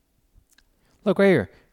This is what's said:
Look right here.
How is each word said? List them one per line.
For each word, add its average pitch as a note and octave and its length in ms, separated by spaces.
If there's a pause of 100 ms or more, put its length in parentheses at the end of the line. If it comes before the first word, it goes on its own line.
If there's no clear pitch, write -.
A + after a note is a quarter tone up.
(1040)
Look G3 160
right G3 80
here. C3+ 220 (240)